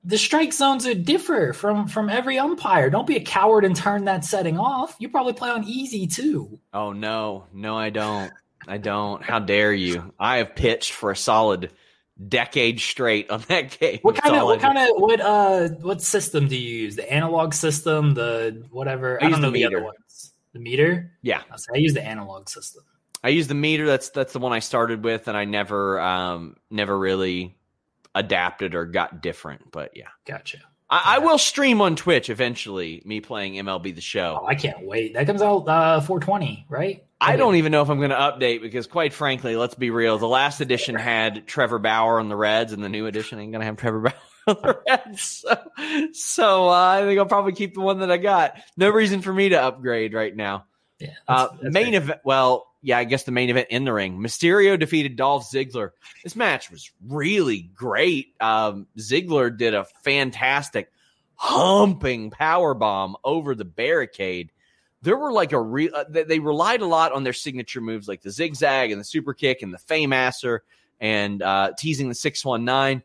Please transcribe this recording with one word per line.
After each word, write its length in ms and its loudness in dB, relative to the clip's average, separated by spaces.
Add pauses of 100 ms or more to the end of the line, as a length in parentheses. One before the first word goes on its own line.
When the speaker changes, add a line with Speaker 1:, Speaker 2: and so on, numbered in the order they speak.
Speaker 1:
the 120 0
strike 360 2
zones 340 2
are 60 0
differ 580 2
from, 360 0
from 220 -2
every 300 0
umpire. 500 2
Don't 180 0
be 100 2
a 60 -2
coward 420 4
and 100 2
turn 300 -2
that 180 0
setting 340 -2
off. 420 -2
You 100 -10
probably 240 0
play 160 -6
on 160 -2
easy, 420 -6
too. 520 -2 (140)
Speaker 2:
Oh, 200 -4
no. 580 -4
No, 240 -8
I 140 -2
don't. 420 -4 (360)
I 100 -8
don't. 440 -4
How 180 -2
dare 340 4
you? 440 -2
I 200 0
have 180 -4
pitched 380 0
for 180 -4
a 60 -4
solid 540 2 (540)
decade 540 0
straight 500 0
on 200 -4
that 300 -2
game. 240 0
Speaker 1:
What 120 4
Speaker 2:
That's 120 2
Speaker 1:
kinda, 120 6
Speaker 2:
all 80 2
Speaker 1:
what 160 4
Speaker 2:
I 100 4
do. 60 2
Speaker 1:
kinda, 140 4
what, 260 4
uh, 480 4 (140)
what 200 -4
system 460 0
do 80 -2
you 280 -6
use? 120 -6
The 160 -6
analog 420 0
system, 600 2
the 560 -2
whatever? 520 -4
Speaker 2:
I 40 2
Speaker 1:
I 40 4
Speaker 2:
use 40 4
Speaker 1:
don't 80 2
Speaker 2:
the 60 2
Speaker 1:
know 40 2
the 140 2
other 120 -2
Speaker 2:
meter. 80 -4
Speaker 1:
ones. 480 -18 (200)
The 60 -16
meter? 520 0 (100)
Speaker 2:
Yeah. 200 -2 (100)
Speaker 1:
I 60 -18
say, 180 -14
I 20 2
use 160 4
the 100 0
analog 460 -12
system. 340 -16 (400)
Speaker 2:
I 60 0
use 180 2
the 80 -4
meter. 300 0
That's, 240 2
that's 240 -4
the 60 -8
one 140 -2
I 60 0
started 440 -2
with, 240 -2
and 100 -6
I 80 -2
never, 540 -2
um, 560 -4 (160)
never 260 -2
really 580 -2 (600)
adapted 580 -2
or 120 -4
got 360 -4
different. 500 -10
But 240 -14
yeah. 120 -20 (180)
Speaker 1:
Gotcha. 320 -14 (320)
Speaker 2:
I, 280 2
I 20 -
Speaker 1:
Yeah. 60 0
Speaker 2:
will 120 6
stream 440 2
on 140 4
Twitch 360 0
eventually, 760 -6
me 160 -8
playing 380 -8
M 80 -8
L 120 -4
B 120 -8
The 100 -14
Show. 400 -4
Speaker 1:
Oh, 60 -12
I 80 0
can't 320 -8
wait. 260 -4
That 140 0
comes 160 0
out, 240 2
uh, 340 4
four 180 -2
twenty, 500 -4
right? 340 -6 (160)
Speaker 2:
I 140 2
Speaker 1:
Okay. 40 2
Speaker 2:
don't 180 4
even 160 4
know 120 4
if 60 0
I'm 100 2
gonna 160 0
update 460 0
because, 260 -8
quite 260 -2
frankly, 420 -2
let's 200 -2
be 160 -2
real, 260 4
the 100 0
last 340 2
edition 340 -2
had 520 -2
Trevor 320 0
Bauer 400 4
on 100 -2
the 60 -4
Reds, 380 2
and 100 -8
the 60 -6
new 180 -6
edition 320 -8
ain't 120 -14
gonna 140 -6
have 120 -6
Trevor 220 -2
<laughs> 20 -4
Bauer 120 2 (340)
on 160 2
the 140 2 (100)
Reds. 340 0
So, 360 -2 (560)
so, 560 2
uh, 40 6
I 300 6
think 160 4
I'll 60 4
probably 280 2
keep 200 -8
the 80 -8
one 180 0
that 120 0
I 60 4
got. 360 2 (240)
No 120 6
reason 320 4
for 120 -4
me 160 4
to 120 6
upgrade 520 -2
right 220 -2
now. 300 -6 (340)
Speaker 1:
Yeah, 100 -14 (180)
that's, 140 4 (120)
Speaker 2:
Uh, 80 -20
Speaker 1:
that's 120 -4
Speaker 2:
main 200 2
Speaker 1:
fair. 80 4
Speaker 2:
event. 220 -4
Well, 400 4 (200)
yeah, 160 2
I 60 0
guess 180 -2
the 80 -6
main 180 2
event 220 2
in 120 -2
the 100 -2
ring. 260 -4
Mysterio 600 4
defeated 360 -2
Dolph 360 0
Ziggler. 380 -4 (340)
This 120 -16
match 340 -2
was 220 -20 (160)
really 560 0 (120)
great. 640 -2
Um, 460 0 (120)
Ziggler 600 0
did 160 0
a 120 -2 (180)
fantastic 880 -2 (440)
humping 960 2
power 420 2
bomb 500 0
over 320 -2
the 100 -10
barricade. 840 -2 (500)
There 160 2
were, 140 -4
like, 220 2
a 80 2
re-, 300 -2
uh, 180 -6
they, 140 0
they 160 -4
relied 420 0
a 40 -4
lot 280 2
on 100 -4
their 100 -2
signature 480 -10
moves, 260 -8
like 140 -10
the 100 -12
zigzag 600 0
and 80 -6
the 60 -14
super 280 -6
kick 280 -2
and 120 -10
the 40 -16
Faymaster 800 0 (400)
and, 420 -2
uh, 360 2
teasing 320 -4
the 60 -8
six 280 -6
one 220 -2
nine. 400 0